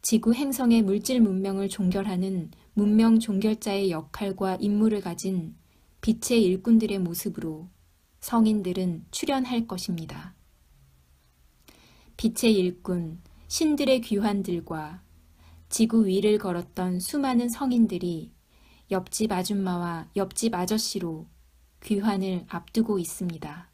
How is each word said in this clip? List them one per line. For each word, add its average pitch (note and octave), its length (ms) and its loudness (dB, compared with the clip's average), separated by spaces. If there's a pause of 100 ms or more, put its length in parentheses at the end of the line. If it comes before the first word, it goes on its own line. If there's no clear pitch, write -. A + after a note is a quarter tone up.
지구 A3+ 320 2
행성의 B3+ 480 2
물질 G#3+ 380 0
문명을 G3 480 2
종결하는 F#3+ 800 -2 (240)
문명 A3 440 6
종결자의 G3+ 720 0
역할과 F#3+ 720 -4
임무를 G#3 400 2
가진 F3 560 -6 (440)
빛의 A3+ 440 2
일꾼들의 G3+ 560 4
모습으로 E3+ 680 -6 (520)
성인들은 F#3+ 880 0
출현할 B3+ 560 -2
것입니다. E3 680 -8 (1800)
빛의 A3+ 380 2
일꾼, F3+ 680 -2 (280)
신들의 C#4+ 540 2
귀환들과 F#3 1000 -4 (680)
지구 A3+ 380 4
위를 G3+ 320 4
걸었던 F3+ 640 -4
수많은 B3 480 0
성인들이 F#3+ 840 0 (600)
옆집 G3+ 400 -2
아줌마와 F3+ 800 -4
옆집 G3 400 -2
아저씨로 F3+ 720 -4 (560)
귀환을 G3 680 0
앞두고 G#3 520 -2
있습니다. E3 720 -8